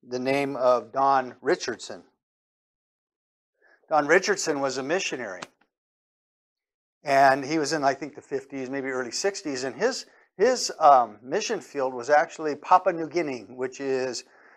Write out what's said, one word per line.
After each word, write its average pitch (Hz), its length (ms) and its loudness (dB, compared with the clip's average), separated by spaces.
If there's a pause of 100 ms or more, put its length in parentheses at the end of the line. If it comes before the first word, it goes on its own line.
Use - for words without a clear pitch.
the 123 120 -6
name 139 360 -2
of 120 360 2
Don 131 500 2
Richardson. 120 600 -4 (1800)
Don 147 200 2
Richardson 165 540 2
was 131 160 -2
a 135 60 -6
missionary. 127 580 -6 (1600)
And 139 420 6
he 156 140 -2
was 143 140 -2
in, 151 100 -2
I 139 100 2
think, 139 220 -10
the - 60 -18
fifties, 135 480 -8
maybe 135 200 -6
early 127 220 -4
sixties. 147 520 -6
And 127 120 -6
his, 226 320 -4 (300)
his, 233 420 0
um, 123 420 6
mission 180 400 -4
field 131 320 -4
was 120 160 -8
actually 147 460 2
Papua 180 380 2
New 165 140 -6
Guinea, 139 400 -6
which 127 320 -8
is, 131 440 -4 (340)